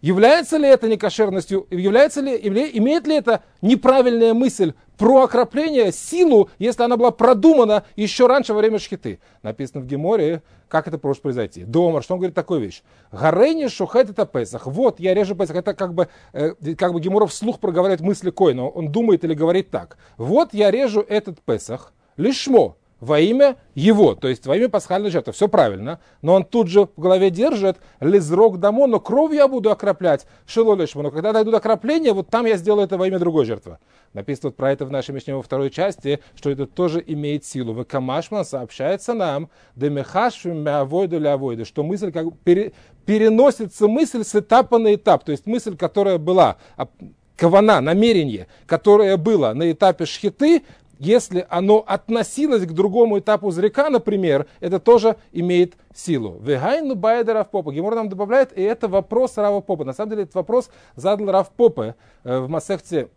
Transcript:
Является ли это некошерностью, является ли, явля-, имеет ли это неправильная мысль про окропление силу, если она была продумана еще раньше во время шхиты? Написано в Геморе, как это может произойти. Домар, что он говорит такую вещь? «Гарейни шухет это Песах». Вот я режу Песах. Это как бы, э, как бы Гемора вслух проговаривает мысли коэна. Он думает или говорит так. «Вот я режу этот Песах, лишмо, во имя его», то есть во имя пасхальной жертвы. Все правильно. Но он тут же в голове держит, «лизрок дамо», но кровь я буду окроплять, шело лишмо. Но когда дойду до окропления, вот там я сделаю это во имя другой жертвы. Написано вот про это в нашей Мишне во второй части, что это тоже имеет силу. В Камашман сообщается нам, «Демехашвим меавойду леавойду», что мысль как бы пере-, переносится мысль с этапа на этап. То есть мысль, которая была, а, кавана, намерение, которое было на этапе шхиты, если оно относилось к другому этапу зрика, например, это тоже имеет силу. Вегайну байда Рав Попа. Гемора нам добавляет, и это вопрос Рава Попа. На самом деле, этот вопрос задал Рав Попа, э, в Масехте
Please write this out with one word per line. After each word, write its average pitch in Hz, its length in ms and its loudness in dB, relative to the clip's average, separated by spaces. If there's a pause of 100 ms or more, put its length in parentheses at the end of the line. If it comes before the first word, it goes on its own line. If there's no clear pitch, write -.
Является 240 560 2
ли 285 100 2
это 254 180 6
некошерностью, 196 840 -2
является 220 500 2
ли, 262 180 -4
явля-, 214 360 -2
имеет 247 320 0
ли 302 100 0
это 226 260 0 (200)
неправильная 240 720 4
мысль 220 400 0 (240)
про 262 240 6
окропление 247 680 0
силу, 302 680 2
если 240 240 -2
она 240 160 0
была 240 120 4
продумана 233 760 4 (120)
еще 214 320 2
раньше 254 240 2
во 208 80 0
время 220 180 2
шхиты? 131 420 -10 (220)
Написано 123 380 -10
в 127 60 -14
Геморе, 160 560 -2 (260)
как 156 180 -2
это 160 160 -10
может 139 200 -4
произойти. 113 420 -8
Домар, 160 380 0
что 185 120 -6
он 180 60 -6
говорит 180 140 -6
такую 170 260 -4
вещь? 98 220 -10 (280)
«Гарейни 226 580 0
шухет 208 420 -2
это 196 160 -4
Песах». 120 400 -8
Вот 190 340 -2
я 185 140 0
режу 202 200 -2
Песах. 170 220 -4
Это 180 180 -4
как 180 200 -8
бы, 175 140 -2 (240)
э, 147 200 -4 (240)
как 180 160 -2
бы 170 80 -4
Гемора 190 260 0
вслух 214 320 -6
проговаривает 180 420 0
мысли 185 300 -4
коэна. 131 380 0
Он 156 240 -8
думает 202 320 2
или 160 100 -2
говорит 165 360 0
так. - 260 -10 (220)
«Вот 196 340 0
я 208 180 2
режу 240 300 0
этот 208 400 -6
Песах, - 520 -8 (240)
лишмо, 220 600 2 (220)
во 147 220 0
имя 254 360 4 (180)
его», 175 400 4
то 135 120 -8
есть 127 200 -4
во 143 100 0
имя 226 140 0
пасхальной 202 400 -4
жертвы. - 240 -6
Все 202 140 0
правильно. 127 520 0 (220)
Но 165 120 4
он 190 100 4
тут 226 240 0
же 196 280 4
в 156 40 -16
голове 185 300 4
держит, 196 460 0 (240)
«лизрок 180 580 2
дамо», 214 280 2
но 226 120 2
кровь 294 360 0
я 285 120 4
буду 233 240 0
окроплять, 180 560 -2 (200)
шело 226 280 2
лишмо. 151 280 -4
Но 147 80 -4
когда 160 220 -4
дойду 220 180 0
до 220 80 2
окропления, 233 560 0
вот 190 160 -6
там 233 160 0
я 220 100 0
сделаю 202 300 0
это 190 100 -6
во 185 100 -2
имя 190 120 -2
другой 165 260 0
жертвы. 104 320 -10 (380)
Написано 135 340 -10
вот - 80 -12
про 135 160 -2
это 139 140 -6
в 135 40 -14
нашей 139 240 -8
Мишне 135 220 -10
во 131 60 -10
второй 139 260 -6
части, 151 520 -6 (140)
что - 140 -8
это 139 160 -6
тоже 170 420 -4
имеет 147 380 -8
силу. 117 300 -8
В 120 100 -10
Камашман 143 600 -6
сообщается 139 680 -8
нам, 160 380 -6 (240)
«Демехашвим 151 880 -4
меавойду 156 540 -2
леавойду», 135 480 -2
что - 160 -8
мысль 185 280 -6
как 160 140 -6
бы 165 80 -6 (120)
пере-, 185 280 2 (320)
переносится 220 840 2
мысль 240 360 -2
с - 100 -12
этапа 240 440 2
на 220 160 4
этап. 185 300 2
То 156 80 -6
есть 143 120 -8
мысль, 220 320 -6
которая 190 400 -2
была, 160 400 2 (220)
а, - 100 -8 (480)
кавана, 190 460 4
намерение, 160 640 0 (180)
которое 196 540 4
было 160 340 2
на 160 180 -2
этапе 170 360 0
шхиты, 285 560 0 (360)
если 180 520 -2
оно 208 360 2
относилось 226 800 -2
к 160 80 -10
другому 202 460 2
этапу 208 320 0
зрика, 214 400 0
например, 185 560 0 (140)
это 175 200 -4
тоже 226 360 4 (160)
имеет 175 420 0 (200)
силу. 113 460 -6
Вегайну 208 540 -2
байда 226 400 0
Рав 214 160 -4
Попа. 165 200 -6
Гемора 185 260 -4
нам 220 120 -6
добавляет, 208 480 -2
и 185 60 -4
это 220 260 -4
вопрос 214 480 -2
Рава 202 240 -2
Попа. 165 240 -6
На 131 80 -8
самом 214 200 -8
деле, 208 100 -6
этот - 140 -12
вопрос 233 340 -4 (240)
задал 196 360 -4
Рав 190 200 0
Попа, 123 460 0 (280)
э, 127 140 -4
в 131 100 -6
Масехте 165 680 -6